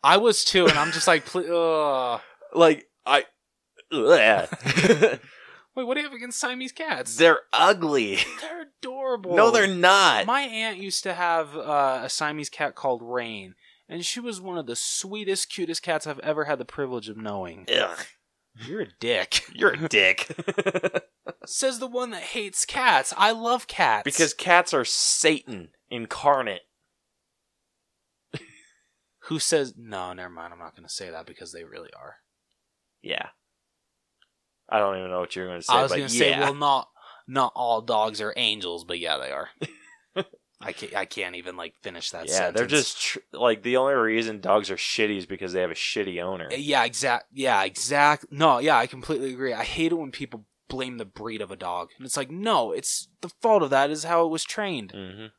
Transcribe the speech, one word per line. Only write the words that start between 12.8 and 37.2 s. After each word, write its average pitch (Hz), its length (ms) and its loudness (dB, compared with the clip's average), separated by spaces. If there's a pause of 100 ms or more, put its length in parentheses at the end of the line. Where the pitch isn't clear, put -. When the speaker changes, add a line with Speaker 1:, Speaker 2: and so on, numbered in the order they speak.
Speaker 1:
Rain, 113 520 -8 (320)
and 170 160 -10
she - 160 -4
was 233 220 -10
one 180 160 -8
of 156 80 -6
the 120 100 -6
sweetest, 196 760 -4
cutest 165 340 -6
cats 160 240 -2
I've 139 120 -10
ever 151 260 -2
had 147 140 -2
the 120 60 -8
privilege 127 440 -8
of 107 80 -12
knowing. 95 560 -10
Speaker 2:
Ugh. 87 260 -4 (680)
Speaker 1:
You're 180 180 -10
a - 40 -10 (140)
dick. 113 480 -2
Speaker 2:
<laughs> - 40 -20
You're - 200 2
a 160 160 -4
dick. 190 380 4 (100)
<laughs> - 1080 -4
Speaker 1:
Says 262 340 -4
the 262 80 -8
one 247 240 -6
that 180 100 -12
hates - 440 -6
cats. 240 520 2
I 208 140 6
love 233 360 0
cats. 113 380 2
Speaker 2:
Because 147 280 4
cats 175 400 4
are 131 120 2
Satan - 840 0 (200)
incarnate. 117 720 0 (1700)
<laughs> - 60 -8 (880)
Speaker 1:
Who 160 120 -6
says, 139 380 0
no, 98 360 -10
never 90 160 -14
mind, 85 240 -16
I'm 87 60 -20
not 80 160 -16
gonna 80 140 -20
say 95 200 -12
that 82 160 -14
because - 260 -20
they 85 120 -16
really 82 340 -18
are. 69 200 -20 (840)
Speaker 2:
Yeah. - 260 -6 (1400)
I 110 100 2
don't 98 180 0
even 92 140 -10
know 90 80 -4
what 87 160 -6
you're 92 120 -8
gonna 87 140 -10
say, 123 120 0
Speaker 1:
I 123 100 6
was 135 80 0
Speaker 2:
but - 60 0
Speaker 1:
gonna 135 120 -4
say, 120 200 2
Speaker 2:
yeah. - 120 2
Speaker 1:
well, 139 120 0
not, 143 360 0 (380)